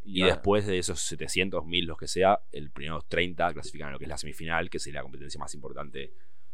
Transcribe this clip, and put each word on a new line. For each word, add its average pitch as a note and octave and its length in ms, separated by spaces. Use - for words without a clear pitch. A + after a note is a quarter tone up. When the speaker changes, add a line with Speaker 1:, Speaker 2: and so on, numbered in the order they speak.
Speaker 1:
y F#2+ 120
Speaker 2:
Y F#2 40
Speaker 1:
gana. F#2 140
Speaker 2:
después G2+ 320
de F#2 100
esos F2+ 240
setecientos, F2 640
mil, F2 200
los E2 120
que D#2 100
sea, F#2+ 320
el D2 160
primero D2+ 320
treinta E2+ 500
clasifican D2+ 380
a - 20
lo C2+ 60
que C#2 80
es D#2+ 40
la D#2+ 80
semifinal, E2 520
que D#2+ 100
sería C#2+ 200
la C2+ 40
competencia C#2+ 360
más C#2 140
importante C#2+ 600